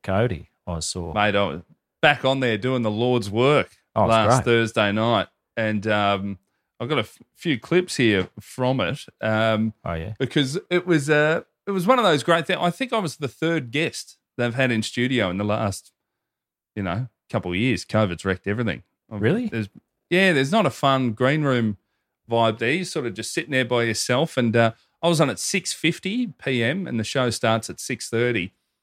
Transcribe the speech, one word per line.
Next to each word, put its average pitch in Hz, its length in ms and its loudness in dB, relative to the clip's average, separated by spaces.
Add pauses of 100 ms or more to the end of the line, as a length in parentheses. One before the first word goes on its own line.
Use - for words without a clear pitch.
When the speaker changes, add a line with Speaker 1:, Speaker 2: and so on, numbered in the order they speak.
Speaker 1:
Cody, 98 460 -2 (180)
I 85 140 -6
saw. 85 320 -8
Speaker 2:
Mate, 104 240 2
I 101 100 2
was 80 160 -6 (380)
back 147 240 4
on 135 160 2
there 117 160 0
doing 127 240 -2
the 110 100 0
Lord's 113 380 0
work 120 480 2 (180)
Speaker 1:
Oh, 107 100 2
it's 98 60 4
Speaker 2:
last 113 260 6
Speaker 1:
great. 120 80 2
Speaker 2:
Thursday 113 460 2
night. 110 380 0 (260)
And, 107 320 -2
um, 101 520 0 (420)
I've 120 80 -6
got 151 80 -2
a 117 60 0
f-, - 160 -14 (160)
few 143 260 -4
clips 175 360 -2
here 104 340 2 (100)
from 127 400 -2
it. 90 240 -4 (160)
Um, 110 540 0 (100)
Speaker 1:
Oh, 85 80 -6
yeah. 82 260 -6
Speaker 2:
because 139 400 -2 (120)
it 175 160 0
was, 156 240 0
uh, 151 320 2 (240)
it 202 60 -4
was 185 140 -2
one 254 120 4
of 226 80 2
those 151 160 4
great 170 240 2
things. 175 120 -2
I 170 120 0
think 254 240 -4
I 220 60 0
was 165 160 -4
the 139 120 -6
third 156 420 -4
guest - 460 -4 (220)
they've 120 160 -2
had 131 180 2
in 110 100 0
studio 120 460 -2
in 90 80 -4
the 101 80 -2
last, 104 480 -4 (840)
you 104 80 -6
know, 98 260 -4 (200)
couple 95 220 -4
of 90 80 -2
years. 113 260 0
covid's 101 400 0
wrecked 95 220 -4
everything. 104 360 -4 (280)
Speaker 1:
Really? 143 380 -2
Speaker 2:
There's, 110 200 -6 (400)
yeah, 185 240 4
there's 139 200 2
not 214 120 4
a 139 60 2
fun 131 420 0
green 139 300 2
room 120 340 2 (540)
vibe 113 280 2
there. 120 140 0
You're 180 120 -2
sort 151 220 -6
of 104 80 -6
just 110 180 -10
sitting 160 200 -6
there 131 120 0
by 120 200 0
yourself. 123 520 -2
And, 117 200 2
uh, 113 160 4 (300)
I 165 60 2
was 165 120 4
on 143 100 4
at 95 80 -6
six - 340 -4
fifty 196 560 -4
P 131 340 -4
M 160 240 -2
and 120 120 -4
the 107 60 -2
show 127 260 -2
starts 113 380 -2
at - 120 -14
six - 280 -8
thirty. 113 440 -2 (300)